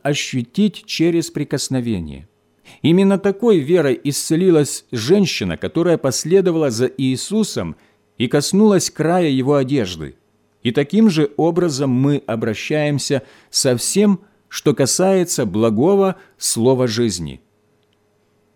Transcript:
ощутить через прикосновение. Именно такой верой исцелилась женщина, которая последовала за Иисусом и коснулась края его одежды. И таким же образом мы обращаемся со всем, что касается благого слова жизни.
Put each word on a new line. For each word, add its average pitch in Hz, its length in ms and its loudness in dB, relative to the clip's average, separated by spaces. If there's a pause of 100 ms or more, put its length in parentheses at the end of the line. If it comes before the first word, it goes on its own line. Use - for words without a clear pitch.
ощутить 143 840 -4
через 165 460 -2
прикосновение. 117 1000 -6 (540)
Именно 196 380 4
такой 196 400 2
верой 143 420 2
исцелилась 160 880 0
женщина, 120 680 0
которая 165 400 0
последовала 160 720 0
за 117 160 0
Иисусом 131 880 -4 (420)
и 127 80 0
коснулась 190 640 2
края 165 380 0
его 131 260 0
одежды. 98 600 -2 (480)
И 117 80 0
таким 190 360 2
же 151 280 2
образом 156 540 0
мы 135 360 2
обращаемся 139 960 -4 (260)
со 127 280 2
всем, 196 460 0 (260)
что - 260 -2
касается 175 720 0
благого 123 680 2 (200)
слова 127 520 0
жизни. 87 520 -4 (1160)